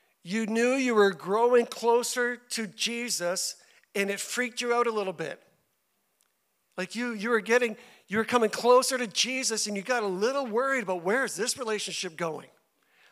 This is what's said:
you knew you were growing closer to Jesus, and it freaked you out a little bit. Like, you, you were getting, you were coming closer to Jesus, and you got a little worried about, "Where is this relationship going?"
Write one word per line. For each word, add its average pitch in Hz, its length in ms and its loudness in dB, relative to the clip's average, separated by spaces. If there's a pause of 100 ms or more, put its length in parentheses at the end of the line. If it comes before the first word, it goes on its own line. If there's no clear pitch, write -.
(240)
you 214 220 -2
knew 233 260 2
you 254 240 2
were 202 160 6
growing 226 540 4
closer 240 680 0
to 226 300 -8
Jesus, 190 880 -4 (400)
and 196 160 0
it 196 80 -4
freaked 233 420 -6
you 240 140 0
out 240 140 2
a - 20 0
little 202 220 -2
bit. 151 280 -8 (1400)
Like, 185 200 -6
you, 240 160 -4
you 214 180 -4
were 226 100 4
getting, 226 360 2 (320)
you 202 100 0
were 220 60 2
coming 226 260 2
closer 247 480 4
to 247 80 -2
Jesus, 226 640 -2
and 208 80 -4
you 196 60 -6
got 240 200 0
a 202 60 -2
little 240 380 0
worried 247 360 0
about, 180 220 -4
"Where 240 200 2
is 208 120 -6
this 233 220 -2
relationship 196 580 -6
going?" 160 320 -6 (640)